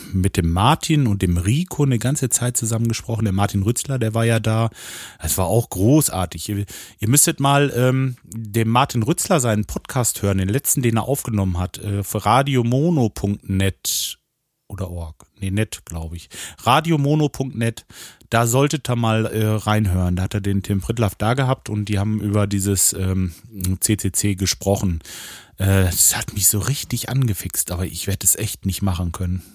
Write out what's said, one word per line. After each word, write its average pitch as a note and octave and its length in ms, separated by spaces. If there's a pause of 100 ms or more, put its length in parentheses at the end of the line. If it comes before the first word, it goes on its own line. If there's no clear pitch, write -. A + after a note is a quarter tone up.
(120)
mit F#2 240
dem E2 140
Martin C3+ 560
und G2+ 160
dem F2 140
Rico C3+ 480
eine B2+ 140
ganze B2+ 320
Zeit B2 260
zusammen A2+ 320
gesprochen. A2 360
Der G2+ 80
Martin G2+ 300
Rützler, B2 360
der A2 160
war A2+ 100
ja A2+ 160
da. A2 300 (500)
Es E2 180
war F#2 80
auch A2+ 240
großartig. F#2 800
Ihr, G2+ 160 (340)
ihr G#2 100
müsstet D3 300
mal, C#3 380
ähm, B2+ 480
dem A2 440
Martin A#2+ 340
Rützler D#3+ 380
seinen G#2+ 260
Podcast - 560
hören, G2 160
den F#2+ 100
letzten, C3 340
den A2+ 140
er A2 80
aufgenommen G2+ 540
hat, F2+ 200
äh, G2+ 240
für G2+ 220
radiomono B2+ 840
punkt - 380
net - 720 (500)
oder F#2 220
org. E2+ 360 (120)
Nee, G2 120
net, G#2+ 340
glaub D#2+ 300
ich. - 140 (300)
Radiomono D3+ 720
punkt C3+ 280
net, A2+ 300 (440)
da A#2 160
solltet C3+ 440
ihr B2 60
mal, A2 300
äh, A2 200
reinhören. G2+ 680
Da F2+ 80
hat - 100
er G#2 60
den G2 220
Tim G2+ 180
Pritlove A2+ 380
da A2 160
gehabt C3 340
und G#2 180
die G2+ 120
haben G#2+ 220
über G#2 260
dieses, G2 460
ähm, F#2 420 (460)
C G#2+ 160
C F#2+ 160
C G#2 220
gesprochen. F#2 640 (580)
Äh, F#2+ 260
das - 320
hat - 160
mich G2 160
so G#2 100
richtig - 500
angefixt, - 640
aber F2+ 160
ich - 200
werd G2 180
es - 120
echt - 300
nicht F#2 160
machen F2 300
können. F2+ 300 (120)